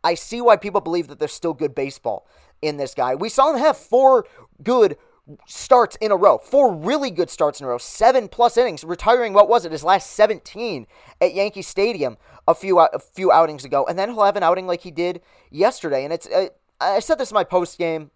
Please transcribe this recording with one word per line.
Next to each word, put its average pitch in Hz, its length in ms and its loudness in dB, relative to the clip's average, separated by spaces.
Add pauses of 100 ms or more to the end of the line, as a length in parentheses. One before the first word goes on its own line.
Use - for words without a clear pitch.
I 170 120 0
see 240 260 -10
why 240 160 6
people 196 240 -4
believe 165 260 -4
that 139 140 -20
there's 151 120 -4
still 165 220 -6
good 143 220 -6
baseball 135 500 -6 (340)
in 151 160 -6
this 139 160 -8
guy." 127 220 -2
We 180 140 -6
saw 269 240 2
him 254 80 -2
have 294 160 2
four 262 500 4 (380)
good 214 320 2 (500)
starts - 540 2
in 214 100 -2
a 196 60 2
row, 170 220 4
four 254 360 2
really 233 380 -4
good 165 180 -4
starts 147 300 -4
in 139 60 -10
a - 20 -6
row, 123 100 -4
seven 240 480 2
plus 233 300 0
innings, 240 260 -2
retiring, 208 500 0
what 202 160 6
was 220 160 4
it, 160 60 -10
his 151 140 -8
last 185 260 0
seventeen 208 760 -2 (320)
at 170 120 2
Yankee 196 300 -4
Stadium 175 540 -4 (320)
a 170 80 2
few, 185 240 0
a - 180 2
few 180 320 -4
outings 151 340 2
ago. 139 240 -2
And 170 80 -6
then 202 140 -4
he'll 220 140 -2
have 208 120 2
an 190 60 -2
outing 185 240 0
like 175 140 -4
he 180 100 -18
did 170 300 -6 (320)
yesterday. 156 500 -2
And 147 100 -8
it's, 170 140 -8
uh, 185 220 -2 (320)
I 196 180 0
said 311 200 -2
this 254 120 -6
in 214 60 -4
my 185 80 2
post 180 340 -4
game 160 380 -6